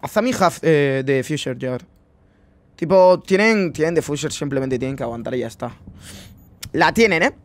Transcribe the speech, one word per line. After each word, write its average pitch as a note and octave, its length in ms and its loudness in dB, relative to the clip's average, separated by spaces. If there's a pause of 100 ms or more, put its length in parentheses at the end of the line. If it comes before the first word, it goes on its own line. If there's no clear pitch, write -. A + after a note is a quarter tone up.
Azami G#3+ 380 -2
have, F3+ 220 2
eh, C#3+ 420 2
defuser, C3+ 560 -2
Jagger. B2+ 260 -8 (880)
Tipo, F#3 440 6
tienen, G3 540 2
tienen E3 220 0
defuser, D3 360 -2
simplemente C3+ 480 -4
tienen C3 160 -6
que C3+ 80 -8
aguantar A#2 320 -8
y B2+ 40 -4
ya A2+ 80 -6
está. A#2+ 240 -10 (1000)
La D#3+ 220 2
tienen, G3 300 4
¿eh? B3+ 220 0